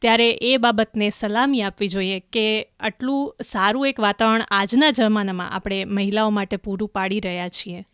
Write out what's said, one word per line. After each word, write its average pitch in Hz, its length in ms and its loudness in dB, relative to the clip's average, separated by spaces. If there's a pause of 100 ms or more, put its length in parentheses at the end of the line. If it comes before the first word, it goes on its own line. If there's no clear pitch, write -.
ત્યારે 233 300 4
એ 254 260 2
બાબતને 220 540 2
સલામી 233 520 0
આપવી 196 260 -4
જોઈએ 190 320 -2
કે 214 480 -2 (120)
આટલું 269 640 -4
સારું 233 440 0
એક 254 120 -4
વાતાવરણ 220 500 2
આજના 233 400 4
જમાનામાં 208 600 0
આપણે 196 340 -6
મહિલાઓ 202 460 0
માટે 202 260 -2
પૂરું 196 320 -6
પાડી 190 320 -4
રહ્યા 180 280 -6
છીએ. 180 460 -12